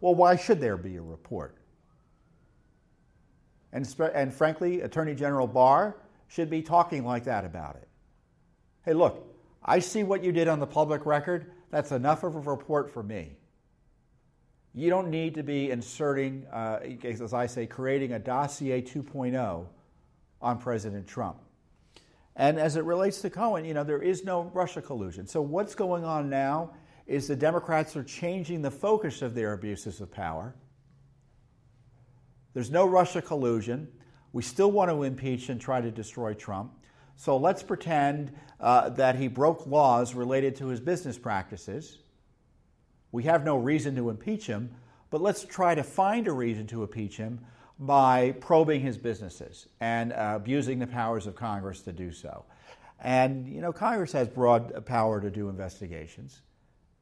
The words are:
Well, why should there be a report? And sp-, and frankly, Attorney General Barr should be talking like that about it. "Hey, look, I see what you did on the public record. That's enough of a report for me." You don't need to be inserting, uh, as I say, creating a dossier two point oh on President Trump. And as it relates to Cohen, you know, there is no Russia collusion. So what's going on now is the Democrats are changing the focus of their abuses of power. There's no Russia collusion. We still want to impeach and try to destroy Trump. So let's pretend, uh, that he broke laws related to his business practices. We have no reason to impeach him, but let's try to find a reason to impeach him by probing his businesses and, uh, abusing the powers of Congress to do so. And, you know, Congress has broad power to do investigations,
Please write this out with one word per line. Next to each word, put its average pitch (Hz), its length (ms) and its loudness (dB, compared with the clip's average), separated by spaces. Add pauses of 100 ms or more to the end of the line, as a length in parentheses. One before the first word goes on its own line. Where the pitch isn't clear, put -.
Well, 180 140 6
why 180 220 8
should 180 240 2
there 110 160 0
be 92 200 -10
a 85 60 -12
report? 82 540 -10 (2250)
And 131 160 -6
sp-, - 260 -2
and 135 200 0
frankly, 165 480 0
Attorney 156 320 -4
General 139 320 0
Barr 135 500 6 (300)
should 165 240 -4
be 160 100 -2
talking 160 460 2
like 120 180 -2
that 110 200 -2
about 82 320 -10
it. - 120 -20 (960)
"Hey, 165 80 2
look, - 420 4 (300)
I 170 140 4
see 202 260 0
what 190 200 0
you 180 80 2
did 165 160 4
on 156 120 2
the 139 60 0
public 151 400 0
record. 151 460 0 (180)
That's 151 220 -2
enough 143 300 2
of 170 120 -2
a 156 60 -8
report 147 500 -2
for 120 120 -10
me." 90 340 -10 (1400)
You 156 160 0
don't 185 180 2
need 160 260 -2
to 156 80 -6
be 143 280 -2
inserting, 135 840 -2
uh, 113 280 -4 (220)
as 117 300 -8
I 123 140 0
say, 120 200 -6
creating 131 460 -2
a 113 60 -4
dossier 131 640 -2
two 131 200 -8
point 127 340 -4
oh 92 320 -4 (720)
on 120 180 0
President 104 480 -6
Trump. 101 320 -6 (1000)
And 151 240 4
as 156 160 2
it 160 80 0
relates 185 380 0
to 185 80 -4
Cohen, 196 340 -2
you 160 100 -4
know, 147 80 0
there 147 180 0
is 185 240 0
no 180 180 0 (120)
Russia 180 260 -2
collusion. 98 460 -8
So 156 160 -2
what's 180 320 -2
going 180 300 -2
on 151 260 -2
now 139 400 0 (360)
is 139 200 -2
the 147 80 -2
Democrats 156 640 0
are 139 80 -6
changing 175 580 -6
the 139 80 -2
focus 202 520 0
of 120 120 -4
their 110 200 0
abuses 101 460 -8
of 95 120 -14
power. 87 420 -8 (2000)
There's 120 160 -4
no 180 160 6
Russia 180 340 4
collusion. 123 680 0 (440)
We - 100 -4
still 202 280 4
want 196 200 4
to 151 120 0
impeach 131 460 -4
and 123 120 -6
try 127 200 0
to 117 100 -2
destroy 110 440 -6
Trump. 104 380 -8 (440)
So 139 200 0
let's 180 280 2
pretend, 147 680 0 (280)
uh, 123 300 6
that 127 260 4
he 135 100 -2
broke 139 400 2
laws 127 480 4
related 131 420 0
to 135 120 -8
his 123 120 -4
business 151 380 -2
practices. 101 800 -6 (1120)
We 117 140 -4
have 160 200 4
no 151 120 2
reason 135 400 0
to 120 140 0
impeach 208 360 -6
him, 117 240 -4 (400)
but 151 100 -2
let's 196 240 0
try 175 300 2
to 151 80 0
find 196 460 0
a 165 40 0
reason 113 360 -2
to 113 140 -6
impeach 104 340 -6
him 117 240 -8 (400)
by 131 600 6
probing 156 400 4
his 127 180 -4
businesses - 720 -8 (120)
and, 117 320 -2
uh, 107 220 -2
abusing 123 460 -2
the 120 60 -4
powers 113 420 -4
of 92 80 -10
Congress 98 460 -6
to 95 100 -10
do 90 180 -8
so. - 340 -14 (560)
And, 127 460 2
you 139 140 -10
know, 170 120 -4
Congress 208 400 -2
has 131 140 0
broad 120 580 2
power 113 360 0
to 101 100 -4
do 101 180 -6
investigations, 92 920 -12 (600)